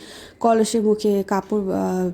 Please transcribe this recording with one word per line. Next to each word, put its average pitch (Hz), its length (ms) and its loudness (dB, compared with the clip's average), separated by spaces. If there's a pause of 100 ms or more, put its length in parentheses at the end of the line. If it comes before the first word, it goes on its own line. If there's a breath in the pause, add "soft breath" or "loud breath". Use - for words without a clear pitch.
(400 loud breath)
কলসের 226 420 2
মুখে 208 440 2
কাপড়, 208 360 -2
আহ, 185 520 -2